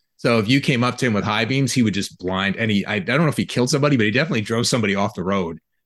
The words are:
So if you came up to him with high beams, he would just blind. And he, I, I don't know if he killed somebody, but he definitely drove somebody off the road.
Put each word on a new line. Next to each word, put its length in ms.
So 220
if 100
you 100
came 240
up 140
to 80
him 80
with 100
high 220
beams, 260
he 100
would 120
just 260
blind. 380
And 120
he, 160
I, 100
I 40
don't 220
know 60
if 100
he 80
killed 240
somebody, 260
but 100
he 60
definitely 300
drove 260
somebody 280
off 200
the 80
road. 360